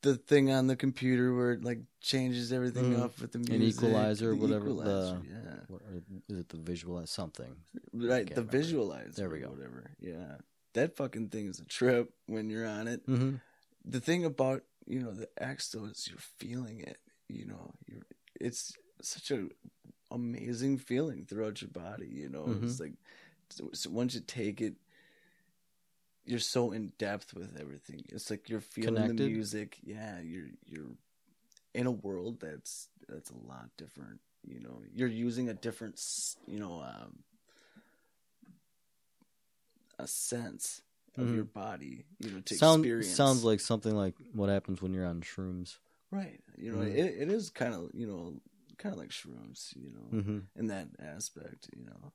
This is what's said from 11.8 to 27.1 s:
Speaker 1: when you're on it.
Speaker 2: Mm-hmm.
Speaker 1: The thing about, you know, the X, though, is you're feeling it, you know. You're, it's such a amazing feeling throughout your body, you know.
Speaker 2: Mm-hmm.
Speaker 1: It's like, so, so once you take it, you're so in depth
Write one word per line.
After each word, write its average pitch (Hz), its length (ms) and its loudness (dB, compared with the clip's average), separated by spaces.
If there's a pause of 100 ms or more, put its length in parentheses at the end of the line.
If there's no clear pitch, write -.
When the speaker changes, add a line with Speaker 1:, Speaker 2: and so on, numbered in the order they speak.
Speaker 1:
when 110 240 -2
you're 113 160 -4
on 107 200 -4
it. 120 200 -4
Speaker 2:
Mm-hmm. 131 300 4 (460)
Speaker 1:
The 127 160 -2
thing 170 260 2
about, 135 380 2 (220)
you 127 160 -2
know, 117 100 -4
the 98 160 -8 (140)
X, 135 300 -4
though, 110 140 -6
is - 240 -8
you're - 100 -14
feeling 117 640 -8
it, - 160 -12 (320)
you - 160 -8
know. - 260 -12 (160)
You're, - 160 -14 (360)
it's - 340 -4 (280)
such - 300 -6
a 107 160 0 (640)
amazing 120 680 0
feeling 127 480 0
throughout 107 360 -4
your - 100 -8
body, 92 360 -10
you 67 220 -8
know. 71 140 -6
Speaker 2:
Mm-hmm. 113 220 0
Speaker 1:
It's 123 140 -2
like, 76 140 -8 (560)
so, - 240 -12
so - 160 -6
once 120 240 0
you 117 80 -6
take 104 400 -4
it, 110 140 -2 (1500)
you're 120 140 0
so 120 340 2
in 107 240 -4
depth 101 360 -2